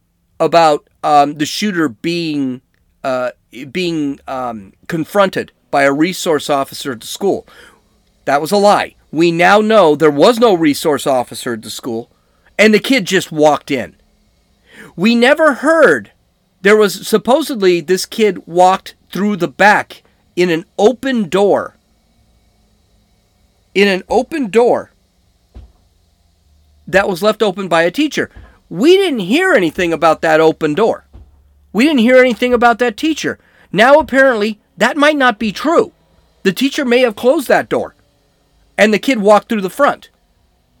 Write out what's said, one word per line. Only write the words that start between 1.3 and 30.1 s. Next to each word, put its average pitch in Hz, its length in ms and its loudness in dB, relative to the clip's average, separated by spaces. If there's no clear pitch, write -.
the 147 120 -4
shooter 175 420 -4
being, 147 720 -6
uh, 127 260 -4
being, 156 560 -6
um, 120 460 -10
confronted 170 680 -2
by 143 120 0
a 139 100 2
resource 156 560 -2
officer 139 440 -6
at 110 80 -12
the - 60 -20
school. - 400 -4
That 143 160 0
was 156 120 -6
a 208 40 0
lie. 196 380 2
We 170 200 2
now 180 300 4
know 214 340 4
there 151 160 4
was 185 280 2
no 226 160 4
resource 151 520 -2
officer 123 480 -4
at 110 80 -12
the 113 80 -16
school, 117 400 -10
and 214 160 4
the 196 40 2
kid 254 260 -2
just 180 280 -4
walked 151 380 0
in. 110 260 -6
We 220 180 2
never 277 400 2
heard. 240 580 2
There 208 160 4
was, 208 300 0
supposedly, 220 720 0
this 180 240 -2
kid 214 420 -4
walked 180 480 0
through 202 240 -2
the 165 120 -4
back 190 540 0
in 180 140 0
an 165 140 -2
open 233 500 -2
door. 170 460 -2
In 202 140 2
an 185 200 -2
open 254 420 -4
door 185 400 0
that 190 220 0
was 175 140 -6
left 214 200 -2
open 196 260 -4
by 165 140 0
a 175 80 0
teacher. 269 400 -4
We 277 280 4
didn't 339 240 -2
hear 311 320 0
anything 175 400 -2
about 156 300 0